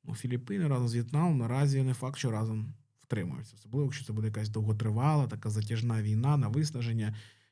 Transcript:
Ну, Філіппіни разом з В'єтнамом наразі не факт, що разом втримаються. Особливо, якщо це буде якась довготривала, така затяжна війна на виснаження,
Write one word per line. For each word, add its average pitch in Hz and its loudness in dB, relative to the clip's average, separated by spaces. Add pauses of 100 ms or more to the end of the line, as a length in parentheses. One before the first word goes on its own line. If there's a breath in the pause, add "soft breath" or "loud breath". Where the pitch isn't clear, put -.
Ну, 113 -8
Філіппіни 127 -2
разом 123 2
з 117 0
В'єтнамом 147 2
наразі 135 2
не 131 2
факт, 131 -6
що 123 0
разом 110 -2 (260)
втримаються. - -6
Особливо, 127 -2
якщо - -4
це 107 -6
буде 107 0
якась 107 -2
довготривала, 110 2
така 107 -6
затяжна 110 0
війна 113 2
на 120 2
виснаження, 113 -2 (360 loud breath)